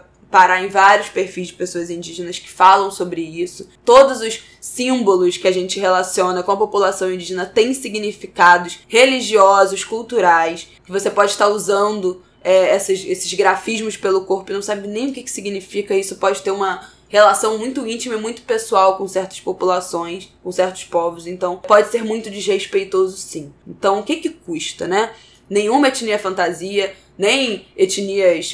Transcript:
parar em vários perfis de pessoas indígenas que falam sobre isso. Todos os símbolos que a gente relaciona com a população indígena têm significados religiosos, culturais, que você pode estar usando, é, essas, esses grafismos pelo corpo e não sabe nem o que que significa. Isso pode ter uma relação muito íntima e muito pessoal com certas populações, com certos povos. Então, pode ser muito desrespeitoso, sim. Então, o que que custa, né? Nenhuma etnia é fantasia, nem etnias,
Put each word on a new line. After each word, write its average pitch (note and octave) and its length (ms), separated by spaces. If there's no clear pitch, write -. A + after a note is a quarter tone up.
parar F#3 320
em G3 60
vários G3+ 400
perfis F#3 400
de - 60
pessoas F3 340
indígenas E3+ 500
que - 120
falam G3 400
sobre F3 320
isso. E3 460
Todos C4 340
os A3 200
símbolos G3 800
que F#3+ 100
a - 20
gente F#3 300
relaciona F#3 640
com G3+ 100
a G3 60
população G3 520
indígena F3+ 360
têm A3+ 260
significados G3 1120
religiosos, G3+ 960
culturais, F3+ 840
que F3+ 80
você F#3+ 180
pode G3+ 200
estar G#3 180
usando, G3+ 760
é, F#3 240
essas, F#3+ 360
esses - 280
grafismos G3+ 640
pelo F#3+ 300
corpo F#3+ 260
e - 20
não G3+ 80
sabe G3+ 240
nem A3 220
o C4+ 40
que B3 100
que - 80
significa. G3+ 640
Isso G3 220
pode - 260
ter G3 80
uma F#3+ 360
relação G#3+ 480
muito B3 300
íntima A#3 300
e G#3+ 40
muito A#3 220
pessoal G3 540
com G3 120
certas F#3 320
populações, F3+ 920
com F#3 100
certos F#3 320
povos. E3+ 420
Então, F3+ 300
pode G#3 320
ser A#3 160
muito A3 260
desrespeitoso, F#3+ 840
sim. C#3+ 360
Então, G3 340
o - 40
que D#4+ 120
que D#4+ 140
custa, - 560
né? G#3 240
Nenhuma G#3+ 380
etnia A#3 300
é - 20
fantasia, F#3+ 720
nem A3+ 500
etnias, F#3 760